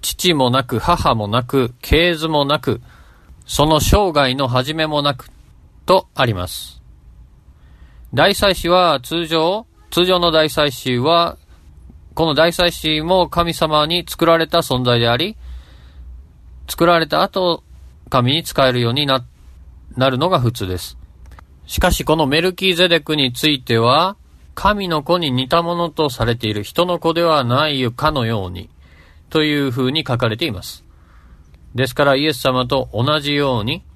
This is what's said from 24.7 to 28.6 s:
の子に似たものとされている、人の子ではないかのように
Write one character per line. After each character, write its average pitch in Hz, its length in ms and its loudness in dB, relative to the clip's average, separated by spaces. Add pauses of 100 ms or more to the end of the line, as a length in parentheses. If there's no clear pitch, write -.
の 156 140 0
子 165 160 0
に 156 120 -2
似 127 200 -2
た 170 120 2
も 170 140 -2
の 170 140 -2
と 151 180 -2
さ 120 160 -4
れ 117 100 0
て 117 140 -6
い 104 60 -4
る、 104 100 -6
人 - 220 -2
の 175 120 -2
子 165 140 -2
で 165 100 0
は 156 220 2
な 131 240 2
い 127 240 -2
か 147 180 0
の 135 140 -2
よ 110 220 -2
う 90 40 -8
に 87 200 -14 (580)